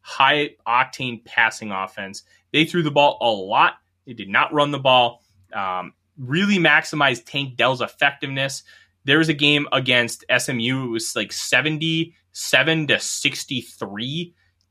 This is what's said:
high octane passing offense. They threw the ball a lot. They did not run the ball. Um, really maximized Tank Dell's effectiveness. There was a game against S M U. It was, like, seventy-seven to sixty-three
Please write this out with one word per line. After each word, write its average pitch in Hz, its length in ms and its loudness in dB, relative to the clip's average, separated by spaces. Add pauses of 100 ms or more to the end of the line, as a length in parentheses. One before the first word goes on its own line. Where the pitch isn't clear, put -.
high 143 480 2 (160)
octane 123 580 -2
passing 110 480 0
offense. 95 500 -8 (300)
They 147 120 2
threw 170 180 0
the 151 100 -2
ball 143 280 4
a 120 80 0
lot. 110 460 2 (320)
They 131 60 -16
did 107 160 -12
not 120 260 2
run 147 160 2
the 143 80 -4
ball. 127 460 2 (280)
Um, 92 420 -6 (220)
really 180 420 0
maximized 151 680 2
Tank 139 300 -8
Dell's 127 240 2
effectiveness. 135 840 -4 (420)
There 139 140 4
was 160 100 4
a 160 60 0
game 147 380 2
against 127 560 0
S 123 200 0
M 127 120 -4
U. 131 240 -2
It 123 60 -6
was, 113 260 -6
like, 107 160 -4
seventy-seven 156 1500 0
to 117 140 0
sixty-three 127 1300 -8 (360)